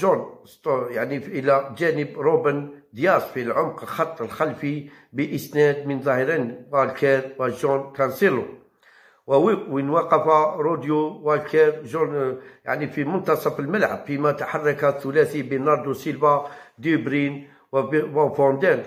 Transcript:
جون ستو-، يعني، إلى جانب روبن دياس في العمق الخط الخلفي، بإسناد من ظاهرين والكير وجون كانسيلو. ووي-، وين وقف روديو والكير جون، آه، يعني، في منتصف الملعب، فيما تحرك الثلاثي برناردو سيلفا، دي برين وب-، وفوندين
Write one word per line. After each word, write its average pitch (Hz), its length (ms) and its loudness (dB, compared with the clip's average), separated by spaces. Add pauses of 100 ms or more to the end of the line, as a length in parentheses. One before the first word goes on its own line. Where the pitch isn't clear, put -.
جون - 440 0
ستو-، 127 460 -4
يعني، 123 260 -4
إلى 139 640 0
جانب 151 400 -2
روبن 143 520 0 (220)
دياس 151 320 2
في - 180 -8
العمق 139 400 -2
الخط - 400 -4
الخلفي، 147 680 -4 (220)
بإسناد 143 760 0
من 135 160 -4
ظاهرين 127 680 -2
والكير 135 680 0
وجون 135 540 -2
كانسيلو. 135 520 0 (840)
ووي-، 156 440 2
وين 139 200 -2
وقف 160 360 2 (340)
روديو 151 600 -2
والكير 151 640 2
جون، 147 320 -2
آه، 131 200 -2 (280)
يعني، 143 240 -4
في 147 160 -4
منتصف 156 560 0
الملعب، 165 460 -2
فيما 143 260 0
تحرك 147 520 -2
الثلاثي 139 580 2
برناردو 135 500 0
سيلفا، 143 580 0 (280)
دي 156 180 0
برين 143 520 -2 (240)
وب-، 147 440 0
وفوندين 139 720 4